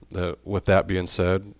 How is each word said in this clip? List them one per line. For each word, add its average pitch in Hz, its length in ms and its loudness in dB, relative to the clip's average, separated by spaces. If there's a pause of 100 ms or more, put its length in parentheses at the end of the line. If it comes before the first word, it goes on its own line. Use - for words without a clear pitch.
(140)
uh, 90 200 -4 (100)
with 95 220 -4
that 95 200 4
being 92 200 -2
said, 95 540 -2